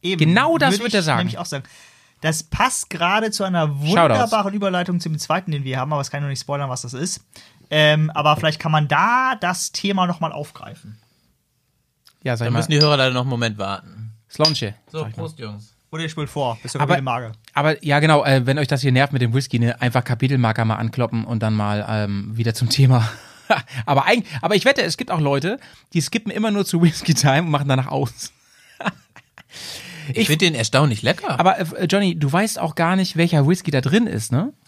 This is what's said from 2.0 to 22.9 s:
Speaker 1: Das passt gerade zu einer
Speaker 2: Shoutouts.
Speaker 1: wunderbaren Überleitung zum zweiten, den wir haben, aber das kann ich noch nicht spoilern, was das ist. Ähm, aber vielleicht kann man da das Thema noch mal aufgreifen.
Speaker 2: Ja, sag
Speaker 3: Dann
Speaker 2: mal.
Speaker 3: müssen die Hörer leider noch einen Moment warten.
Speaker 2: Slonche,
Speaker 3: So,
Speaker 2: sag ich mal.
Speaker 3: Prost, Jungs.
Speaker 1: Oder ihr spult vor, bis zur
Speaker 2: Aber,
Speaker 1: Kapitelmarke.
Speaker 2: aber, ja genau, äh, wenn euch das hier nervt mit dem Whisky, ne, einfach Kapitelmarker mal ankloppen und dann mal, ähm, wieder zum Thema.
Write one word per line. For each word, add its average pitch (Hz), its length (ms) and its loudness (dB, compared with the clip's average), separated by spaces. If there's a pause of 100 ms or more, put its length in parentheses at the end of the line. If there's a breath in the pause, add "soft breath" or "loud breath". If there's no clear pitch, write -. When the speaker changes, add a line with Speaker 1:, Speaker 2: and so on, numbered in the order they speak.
Speaker 1:
Das 160 220 -2
passt - 480 -2
gerade 196 400 0
zu 214 140 -4
einer 175 240 0
Speaker 2:
Shoutouts. 143 200 -2
Speaker 1:
wunderbaren 196 640 2
Überleitung 180 460 -2
zum 160 180 -6
zweiten, 170 340 -4
den 139 120 -4
wir 131 140 -4
haben, 135 140 -4
aber 143 80 -2
das 135 100 -6
kann 143 80 -8
ich 143 40 -4
noch 143 60 -4
nicht 135 140 -6
spoilern, 143 260 -6
was 127 140 -8
das 120 100 -12
ist. 147 300 -8 (480 loud breath)
Ähm, 151 400 4
aber 151 260 2
vielleicht 156 240 -2
kann 160 120 -2
man 151 160 2
da 240 520 2
das 180 320 -4
Thema 190 340 -2
noch 170 140 -4
mal 165 120 -4
aufgreifen. 110 680 -14 (1200)
Speaker 2:
Ja, 123 140 -2
sag 117 100 -4
Speaker 3:
Dann 113 60 0
Speaker 2:
mal. - 60 2
Speaker 3:
müssen - 140 0
die 147 80 4
Hörer 147 180 4
leider 131 160 2
noch 127 80 0
einen 135 80 -2
Moment 117 260 -2
warten. 98 560 -10 (180)
Speaker 2:
Slonche, 131 440 -2 (180)
Speaker 3:
So, 156 80 -8
Speaker 2:
sag 110 100 -8
ich 113 60 -14
mal. 165 60 -8
Speaker 3:
Prost, 160 160 -12
Jungs. 107 360 -14 (160)
Speaker 1:
Oder 160 120 -8
ihr 160 80 -6
spult 156 180 -6
vor, 123 340 -4
bis 127 100 -12
zur 139 100 -6
Speaker 2:
Aber, 147 120 -2
Speaker 1:
Kapitelmarke. 123 380 -4 (220)
Speaker 2:
aber, 147 280 0
ja 143 180 2
genau, 151 240 4
äh, 135 220 4
wenn 131 120 2
euch 139 100 0
das 131 140 0
hier 135 100 2
nervt 135 220 4
mit 127 80 2
dem 117 120 2
Whisky, 131 240 0
ne, 117 220 0
einfach 123 240 0
Kapitelmarker 120 640 0
mal 110 100 0
ankloppen 113 480 -2
und 113 180 -2
dann 110 120 0
mal, 104 340 -2
ähm, 104 480 -4
wieder 113 180 -2
zum 120 140 0
Thema. 127 400 4 (400 loud breath)